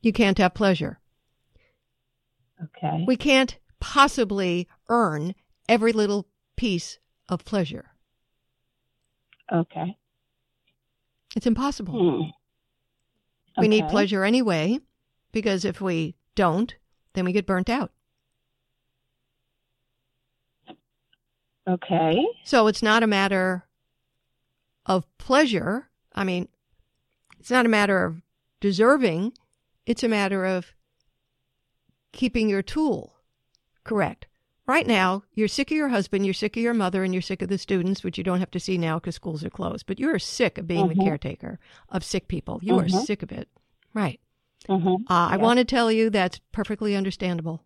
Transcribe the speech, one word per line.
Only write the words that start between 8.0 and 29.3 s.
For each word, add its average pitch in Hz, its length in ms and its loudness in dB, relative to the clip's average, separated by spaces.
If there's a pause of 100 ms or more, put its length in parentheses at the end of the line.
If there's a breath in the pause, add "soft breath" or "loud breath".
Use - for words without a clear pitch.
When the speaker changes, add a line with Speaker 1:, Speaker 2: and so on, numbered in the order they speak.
Speaker 2:
Okay. 170 460 -4 (1400)
Speaker 1:
It's 220 120 -4
impossible. 233 460 -2
Speaker 2:
Hmm. 170 360 0 (1300)
Speaker 1:
We 220 60 6
need 214 180 4
Speaker 2:
Okay. 151 60 -4
Speaker 1:
pleasure 202 320 0
anyway, 214 560 2 (520)
because 202 340 -2
if 190 160 -4
we 165 340 -4 (200)
don't, 190 400 0 (380)
then 185 120 -2
we 180 60 0
get 190 140 -2
burnt 190 240 -2
out. 247 220 -4 (3750)
Speaker 2:
Okay. 175 580 0 (180)
Speaker 1:
So 226 240 4
it's 214 140 0
not 226 220 4
a 220 40 2
matter 190 580 0 (1200)
of 185 180 0 (140)
pleasure. 247 680 2 (260)
I 196 80 -2
mean, 180 240 -2 (920)
it's - 120 -8
not 247 160 4
a - 20 4
matter 202 340 4
of 170 180 -4 (380)
deserving. 214 760 2 (520)